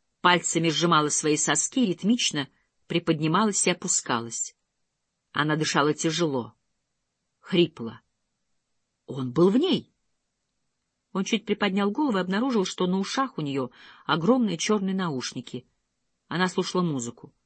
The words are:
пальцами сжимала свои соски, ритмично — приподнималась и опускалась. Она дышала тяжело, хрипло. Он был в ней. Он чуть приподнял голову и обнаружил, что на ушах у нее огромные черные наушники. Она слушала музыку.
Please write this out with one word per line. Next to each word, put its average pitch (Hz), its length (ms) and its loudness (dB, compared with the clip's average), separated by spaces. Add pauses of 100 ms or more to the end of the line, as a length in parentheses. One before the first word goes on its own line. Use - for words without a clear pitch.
(220)
пальцами 170 480 2
сжимала 156 400 2
свои 151 280 0
соски, - 460 0
ритмично — 180 640 0 (380)
приподнималась 165 800 0
и 180 60 2
опускалась. 117 840 -4 (760)
Она 151 240 0
дышала 151 400 2
тяжело, 151 580 -2 (840)
хрипло. 156 600 -2 (1080)
Он 131 240 -6
был 170 180 6
в 208 80 4
ней. 285 360 0 (1200)
Он 190 100 -2
чуть - 220 -2
приподнял 202 460 0
голову 262 260 0
и 185 40 0
обнаружил, 202 440 0
что - 220 -4
на 185 120 0
ушах 254 380 -4
у 165 40 -6
нее 135 280 -4 (360)
огромные 180 520 2
черные 196 380 -2
наушники. 131 720 -6 (600)
Она 175 200 0
слушала 180 340 -2
музыку. 135 500 -6 (140)